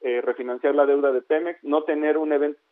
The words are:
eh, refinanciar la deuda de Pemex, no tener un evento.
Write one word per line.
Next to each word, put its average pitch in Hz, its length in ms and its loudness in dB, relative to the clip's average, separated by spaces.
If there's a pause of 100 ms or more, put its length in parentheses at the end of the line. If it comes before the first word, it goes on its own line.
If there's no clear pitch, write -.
eh, 123 200 -2
refinanciar 123 540 -2
la 143 100 6
deuda 143 260 2
de 127 100 0
Pemex, 165 420 -2
no 147 200 0
tener 151 360 0
un 156 140 0
evento. 147 260 0 (120)